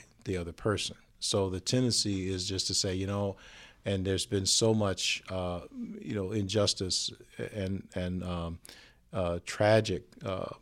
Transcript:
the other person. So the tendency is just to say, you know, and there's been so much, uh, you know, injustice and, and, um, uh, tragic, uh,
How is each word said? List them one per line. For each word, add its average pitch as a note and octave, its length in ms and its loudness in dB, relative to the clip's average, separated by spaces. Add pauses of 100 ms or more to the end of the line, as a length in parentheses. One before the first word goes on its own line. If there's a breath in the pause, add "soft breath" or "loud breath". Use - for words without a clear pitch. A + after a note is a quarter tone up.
(260)
the F#2+ 100 -2
other E2+ 160 -4
person. - 460 -2 (220)
So G2 300 2
the F#2 100 -2
tendency G#2 680 2
is F#2 180 -2
just F#2+ 200 -2
to G2 60 -2
say, F#2+ 220 0
you F#2+ 120 -2
know, G2+ 300 -2 (480 loud breath)
and F#2+ 200 0
there's F#2+ 200 0
been F#2+ 200 0
so A2+ 280 4
much, G2+ 560 0
uh, F2+ 320 -4 (400)
you B2+ 120 -8
know, F#2+ 180 -2
injustice G2+ 800 0 (420)
and, F#2+ 420 -4
and, F2+ 280 -2
um, E2+ 360 -4 (520 loud breath)
uh, F2 340 0
tragic, G#2+ 580 4 (200)
uh, F#2+ 220 -4 (160)